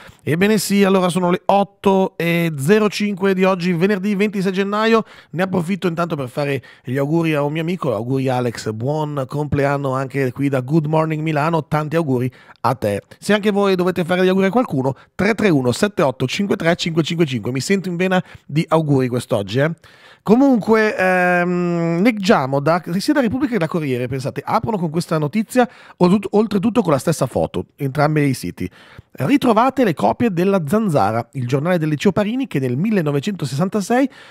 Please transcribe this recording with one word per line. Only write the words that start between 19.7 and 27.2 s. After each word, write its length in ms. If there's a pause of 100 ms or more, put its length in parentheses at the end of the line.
Comunque, 720
ehm, 1040
leggiamo 580
da, 220 (160)
sia 160
da 60
Repubblica 340
che 60
da 80
Corriere, 400
pensate, 360
aprono 360
con 100
questa 300
notizia, 500 (280)
oltret-, 340
oltretutto 500
con 120
la 40
stessa 300